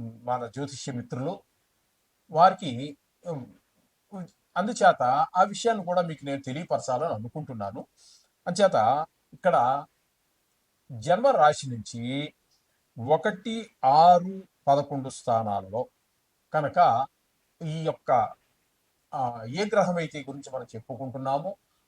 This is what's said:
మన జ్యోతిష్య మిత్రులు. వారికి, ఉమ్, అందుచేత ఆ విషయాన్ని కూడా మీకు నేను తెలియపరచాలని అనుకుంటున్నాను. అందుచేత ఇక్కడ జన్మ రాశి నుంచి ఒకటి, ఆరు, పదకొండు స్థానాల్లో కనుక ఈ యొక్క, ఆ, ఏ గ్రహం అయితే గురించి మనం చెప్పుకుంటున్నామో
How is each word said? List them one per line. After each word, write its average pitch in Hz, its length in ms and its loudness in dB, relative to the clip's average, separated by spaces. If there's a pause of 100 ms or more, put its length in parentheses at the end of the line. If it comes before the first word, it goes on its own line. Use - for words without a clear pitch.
(240)
మన 123 240 -4
జ్యోతిష్య 135 440 -10
మిత్రులు. 127 520 -8 (880)
వారికి, 156 680 2 (280)
ఉమ్, 151 200 -8 (1120)
అందుచేత 190 460 4 (340)
ఆ 185 60 6
విషయాన్ని 202 420 0
కూడా 180 160 0
మీకు 160 240 -6
నేను 139 160 -6
తెలియపరచాలని 135 720 -4
అనుకుంటున్నాను. 113 720 -10 (600)
అందుచేత 156 580 2 (280)
ఇక్కడ 143 520 2 (1080)
జన్మ 160 360 2
రాశి 151 420 4
నుంచి 120 640 -8 (640)
ఒకటి, 190 720 -2 (160)
ఆరు, 180 640 6 (200)
పదకొండు 139 420 0
స్థానాల్లో 107 720 -4 (720)
కనుక 151 240 -2 (840)
ఈ 160 220 -8
యొక్క, 151 280 -4 (1000)
ఆ, 120 360 -6
ఏ 170 160 -4
గ్రహం 185 320 2
అయితే 151 220 -6
గురించి 139 340 -14
మనం 127 220 -10
చెప్పుకుంటున్నామో 135 840 -6 (300)